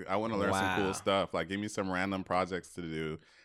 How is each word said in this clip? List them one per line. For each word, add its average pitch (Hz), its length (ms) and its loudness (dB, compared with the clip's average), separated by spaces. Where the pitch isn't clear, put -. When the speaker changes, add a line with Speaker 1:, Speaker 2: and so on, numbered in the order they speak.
Speaker 1:
I 95 80 0
wanna 110 200 0
learn 98 180 2
some 95 220 2
cool 98 100 2
Speaker 2:
Wow. 98 60 0
Speaker 1:
stuff. 98 420 2
Like, 85 140 0
give 98 100 -2
me 104 80 -2
some 98 240 -2
random 95 320 0
projects 90 520 0
to 90 80 -8
do." 80 360 -4